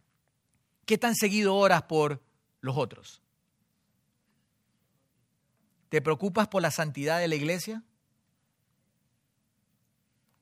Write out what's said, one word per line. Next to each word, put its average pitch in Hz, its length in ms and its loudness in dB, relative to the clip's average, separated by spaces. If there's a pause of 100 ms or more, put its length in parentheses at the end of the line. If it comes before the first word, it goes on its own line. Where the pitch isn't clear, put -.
(840)
¿qué 214 140 0
tan 233 160 0
seguido 202 400 0
oras 190 280 4
por 147 380 0 (400)
los 131 160 -4
otros? - 460 -8 (2750)
¿Te 151 120 2
preocupas 185 460 0
por 196 120 0
la 160 120 0
santidad 151 480 -2
de 170 80 -2
la 160 80 -2
iglesia? 175 480 -6 (2500)